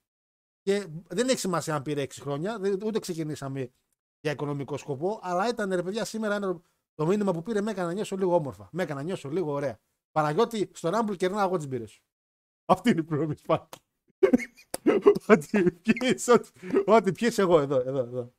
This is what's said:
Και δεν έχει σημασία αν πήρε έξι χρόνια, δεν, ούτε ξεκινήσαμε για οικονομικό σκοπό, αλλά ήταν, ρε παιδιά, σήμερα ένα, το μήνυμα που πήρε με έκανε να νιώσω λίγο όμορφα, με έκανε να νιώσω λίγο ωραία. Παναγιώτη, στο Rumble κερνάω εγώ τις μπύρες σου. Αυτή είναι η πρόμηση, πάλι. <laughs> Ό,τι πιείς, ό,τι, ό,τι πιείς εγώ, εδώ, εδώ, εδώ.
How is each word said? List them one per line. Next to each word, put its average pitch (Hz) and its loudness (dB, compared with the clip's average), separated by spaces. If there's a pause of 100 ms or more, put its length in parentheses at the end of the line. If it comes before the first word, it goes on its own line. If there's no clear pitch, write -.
(600)
Και 196 -2 (200)
δεν 240 0
έχει 262 2
σημασία 160 -2
αν 143 -2
πήρε 143 -4
έξι 131 -8
χρόνια, 151 -6
δεν, 196 -2
ούτε 214 -2
ξεκινήσαμε 139 -6 (520)
για 151 -2
οικονομικό 143 -6
σκοπό, 160 -6
αλλά 180 -2
ήταν, 214 -2
ρε 175 0
παιδιά, 202 -4
σήμερα 214 -4
ένα, 185 -4 (320)
το 151 -4
μήνυμα 196 2
που 165 -4
πήρε 214 -2
με 214 -4
έκανε 185 -4
να 170 -4
νιώσω 202 -4
λίγο 185 2
όμορφα, 110 -4
με 175 -4
έκανε 147 -6
να 139 -8
νιώσω 170 -6
λίγο 156 -2
ωραία. 143 -4 (320)
Παναγιώτη, 180 0
στο - -4
Rumble 208 0
κερνάω 190 0
εγώ 185 0
τις 151 -6
μπύρες 117 -6
σου. - -20 (600)
Αυτή 185 4
είναι 175 4
η 160 -2
πρόμηση, 156 -4
πάλι. - 0 (520)
<laughs> - 2
Ό,τι 180 4
πιείς, 233 0
ό,τι, 240 6 (360)
ό,τι 190 6
πιείς 226 0
εγώ, 180 6
εδώ, 139 0
εδώ, 131 0
εδώ. 120 -6